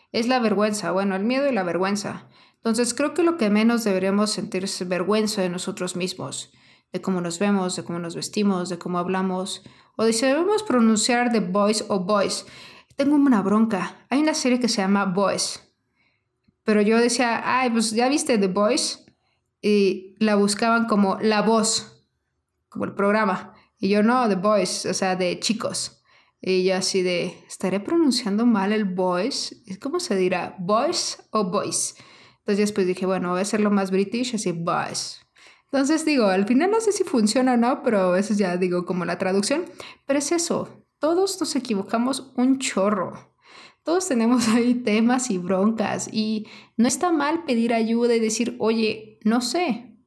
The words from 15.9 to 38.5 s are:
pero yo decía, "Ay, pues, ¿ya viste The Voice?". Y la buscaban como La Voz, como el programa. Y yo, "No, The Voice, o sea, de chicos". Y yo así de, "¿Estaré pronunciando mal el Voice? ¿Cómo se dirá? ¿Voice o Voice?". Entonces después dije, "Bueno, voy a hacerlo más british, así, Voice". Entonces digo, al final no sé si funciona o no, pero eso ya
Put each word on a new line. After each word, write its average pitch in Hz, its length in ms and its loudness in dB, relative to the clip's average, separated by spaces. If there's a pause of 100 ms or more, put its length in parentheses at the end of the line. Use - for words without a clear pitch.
pero 208 160 2
yo 214 160 4
decía, 233 480 2
"Ay, 254 240 0
pues, 226 220 0
¿ya 240 180 0
viste 277 300 0
The 196 100 2
Voice?". 208 560 -2 (580)
Y 202 580 2
la 214 160 4
buscaban 226 500 2
como 202 340 2
La 214 220 2
Voz, 220 600 0 (680)
como - 160 -6
el - 80 -8
programa. 202 580 0 (260)
Y 196 120 -2
yo, 208 120 4
"No, 240 240 2
The 196 100 0
Voice, 196 520 0
o 185 60 -2
sea, 185 220 -2
de 180 220 -2
chicos". - 640 -4 (380)
Y 185 240 0
yo 185 120 2
así 185 260 0
de, 180 440 -2
"¿Estaré 190 320 -4
pronunciando 233 680 2
mal 208 260 2
el 214 140 0
Voice? 185 680 -2 (260)
¿Cómo 320 180 -4
se 214 160 -2
dirá? 185 420 -2
¿Voice 226 600 -2 (120)
o 214 140 0
Voice?". 175 520 -4 (420)
Entonces 208 200 -2
después 208 280 0
dije, 185 180 -2
"Bueno, 180 260 -2
voy 180 100 -2
a - 20 -2
hacerlo 208 280 0
más 196 200 2
british, 202 440 -2
así, 190 180 -2
Voice". 165 680 -4 (460)
Entonces 285 400 0
digo, 285 220 2
al 190 200 2
final 269 260 2
no 453 80 2
sé 440 100 2
si 381 140 -2
funciona 254 480 2
o 247 40 2
no, 240 280 0
pero 185 320 2
eso 202 180 0
ya 190 220 0